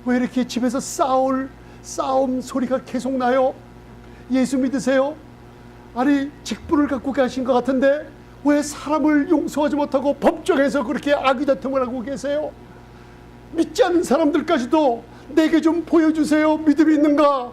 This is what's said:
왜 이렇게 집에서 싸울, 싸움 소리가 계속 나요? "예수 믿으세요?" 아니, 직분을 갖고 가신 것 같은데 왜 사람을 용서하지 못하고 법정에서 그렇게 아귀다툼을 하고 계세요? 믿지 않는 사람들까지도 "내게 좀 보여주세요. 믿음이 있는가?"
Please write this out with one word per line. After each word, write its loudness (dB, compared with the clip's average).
왜 0
이렇게 -2
집에서 -2
싸울, 0
싸움 -2
소리가 -4
계속 -6
나요? 0
"예수 2
믿으세요?" 0
아니, 0
직분을 -2
갖고 -4
가신 -2
것 0
같은데 2
왜 4
사람을 0
용서하지 0
못하고 0
법정에서 0
그렇게 -2
아귀다툼을 0
하고 -6
계세요? -6
믿지 -2
않는 2
사람들까지도 0
"내게 4
좀 0
보여주세요. 2
믿음이 2
있는가?" 2